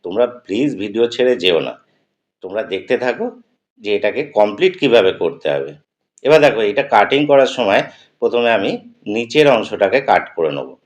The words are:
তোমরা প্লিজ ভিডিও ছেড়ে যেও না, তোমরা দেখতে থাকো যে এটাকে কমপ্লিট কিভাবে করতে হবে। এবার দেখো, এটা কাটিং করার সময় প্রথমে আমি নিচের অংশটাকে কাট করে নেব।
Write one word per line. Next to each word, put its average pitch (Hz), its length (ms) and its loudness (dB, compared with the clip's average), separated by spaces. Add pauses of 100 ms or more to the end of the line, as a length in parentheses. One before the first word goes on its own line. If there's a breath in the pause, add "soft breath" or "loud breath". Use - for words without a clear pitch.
তোমরা 98 200 -2 (200)
প্লিজ 117 320 -2
ভিডিও 104 300 -4
ছেড়ে 123 300 0
যেও 87 240 0
না, 62 140 -10 (680)
তোমরা 98 180 -8
দেখতে 98 360 -4
থাকো 127 280 -4 (560)
যে 104 120 -8
এটাকে 104 260 -4 (160)
কমপ্লিট 104 420 0
কিভাবে 113 340 4
করতে 82 380 -6
হবে। 71 220 -6 (520)
এবার 151 160 4
দেখো, 127 200 2
এটা 107 240 -2 (100)
কাটিং 110 320 2
করার 139 300 4
সময় 113 260 2 (360 loud breath)
প্রথমে 117 320 0
আমি 113 200 0 (360)
নিচের 117 420 0
অংশটাকে 107 520 0
কাট 98 240 2 (100)
করে 80 180 -2
নেব। 67 160 -8 (180)